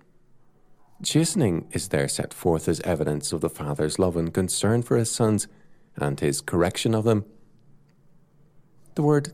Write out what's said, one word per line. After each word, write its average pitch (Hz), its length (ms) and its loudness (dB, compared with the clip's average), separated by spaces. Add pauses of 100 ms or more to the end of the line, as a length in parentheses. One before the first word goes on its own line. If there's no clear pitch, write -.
(1040)
Chastening 147 680 0
is - 180 -6
there 69 200 0
set - 260 -6
forth 82 340 0
as 80 120 0
evidence 73 520 -2
of 80 80 -4
the 82 80 0
Father's 76 500 -4
love 90 200 2
and 82 160 -2
concern 101 480 0
for 123 160 2
his 113 120 0
sons 107 380 0 (480)
and 71 240 -4
his 71 220 0
correction 95 520 0
of 110 100 0
them. 107 200 4 (1700)
The 160 60 0
word 147 320 2